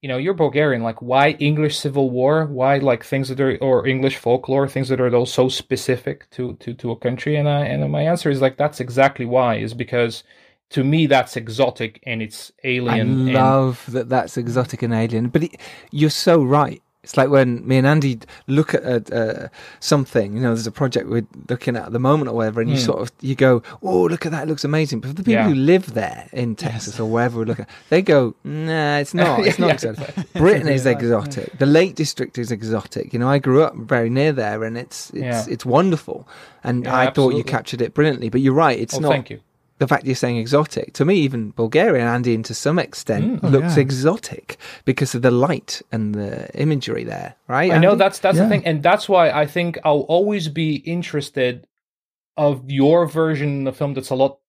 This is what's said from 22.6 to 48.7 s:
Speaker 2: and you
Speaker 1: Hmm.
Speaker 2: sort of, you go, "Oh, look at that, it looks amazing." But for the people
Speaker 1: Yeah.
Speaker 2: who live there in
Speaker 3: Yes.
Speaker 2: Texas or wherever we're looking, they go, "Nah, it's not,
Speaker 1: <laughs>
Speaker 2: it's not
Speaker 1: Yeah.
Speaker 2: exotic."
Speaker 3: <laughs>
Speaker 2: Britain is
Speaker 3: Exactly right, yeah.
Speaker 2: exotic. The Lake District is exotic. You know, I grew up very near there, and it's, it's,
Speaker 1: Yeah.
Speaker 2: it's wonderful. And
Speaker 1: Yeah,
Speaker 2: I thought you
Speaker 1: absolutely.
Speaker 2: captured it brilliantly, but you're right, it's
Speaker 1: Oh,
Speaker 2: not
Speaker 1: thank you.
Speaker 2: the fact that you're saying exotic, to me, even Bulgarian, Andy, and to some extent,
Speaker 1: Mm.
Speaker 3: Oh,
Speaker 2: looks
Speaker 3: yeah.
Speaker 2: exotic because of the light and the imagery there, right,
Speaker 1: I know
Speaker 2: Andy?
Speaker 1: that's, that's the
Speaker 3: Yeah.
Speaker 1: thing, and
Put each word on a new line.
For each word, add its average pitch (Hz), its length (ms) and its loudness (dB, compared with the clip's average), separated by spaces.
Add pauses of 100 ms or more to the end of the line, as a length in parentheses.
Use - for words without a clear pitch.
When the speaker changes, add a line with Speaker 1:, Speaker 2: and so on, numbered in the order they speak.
Speaker 2:
and 117 80 0
you 143 60 0
Speaker 1:
Hmm. 131 60 0
Speaker 2:
sort 123 200 -2
of, 120 180 -10
you 135 140 -4
go, 127 280 4 (200)
"Oh, 185 220 2
look 165 200 0
at 156 80 -6
that, 151 120 -6
it 160 40 -6
looks 156 160 -6
amazing." 147 360 -2
But 131 80 -10
for 139 80 -10
the 196 60 -8
people 220 220 2
Speaker 1:
Yeah. 208 60 2
Speaker 2:
who 151 40 2
live 147 380 2
there - 400 -8
in 120 200 -4
Speaker 3:
Yes. 104 80 -10
Speaker 2:
Texas 110 400 -8
or 113 100 -2
wherever 117 280 0
we're 113 60 -2
looking, 107 220 -6 (240)
they 160 100 4
go, 143 420 2
"Nah, 156 600 -2
it's 139 100 -8
not, 175 280 2
Speaker 1:
<laughs> 190 60 2
Speaker 2:
it's 180 120 0
not 180 80 2
Speaker 1:
Yeah. 156 80 2 (160)
Speaker 2:
exotic." 123 240 -10 (140)
Speaker 3:
<laughs> - 40 -20
Speaker 2:
Britain 165 360 4
is 135 180 2
Speaker 3:
Exactly 120 220 0
right, 113 120 2
yeah. 143 60 -6
Speaker 2:
exotic. - 320 -10
The 135 80 2
Lake 160 280 4
District - 440 -6
is 120 120 -6
exotic. 110 600 -6
You 123 60 -2
know, 123 100 0
I 139 100 4
grew 135 240 4
up - 140 0
very 117 320 -2
near 139 240 0
there, 110 320 -4
and 113 140 -8
it's, - 320 -16
it's, - 80 -10
Speaker 1:
Yeah. 120 280 -4
Speaker 2:
it's - 200 -8
wonderful. 156 600 0 (380)
And 123 200 -2
Speaker 1:
Yeah, 127 120 -2
Speaker 2:
I 127 140 4
thought 135 240 2
you 147 60 0
Speaker 1:
absolutely. - 120 -6
Speaker 2:
captured 123 300 -4
it 113 100 -4
brilliantly, 147 380 0
but 123 100 0
you're 135 140 2 (120)
right, 123 120 2
it's 113 180 -6
Speaker 1:
Oh, 135 40 -2
Speaker 2:
not 151 120 2
Speaker 1:
thank 135 160 -2
you. - 120 -16 (380)
Speaker 2:
the 131 100 0
fact 135 160 0
that 131 40 -4
you're 131 60 0
saying 120 220 -2
exotic, 135 560 -2
to - 120 0
me, 190 120 2
even 131 340 -2
Bulgarian, 123 560 2
Andy, 120 260 0
and 110 120 -2
to 113 100 -10
some 156 240 0
extent, - 460 -4
Speaker 1:
Mm. 247 180 -2
Speaker 3:
Oh, - 60 0
Speaker 2:
looks 151 280 4
Speaker 3:
yeah. 147 60 4
Speaker 2:
exotic 139 720 -2 (280)
because 135 320 -2
of 120 60 -2
the 123 100 6
light 127 580 0
and 107 240 -4
the 101 420 -8
imagery 131 460 -2
there, - 320 -10 (140)
right, 151 240 0
Speaker 1:
I 160 60 6
know 175 120 8
Speaker 2:
Andy? 214 80 4
Speaker 1:
that's, 190 220 2
that's 185 180 4
the 185 60 6
Speaker 3:
Yeah. 226 40 2
Speaker 1:
thing, 175 160 2
and 156 200 -2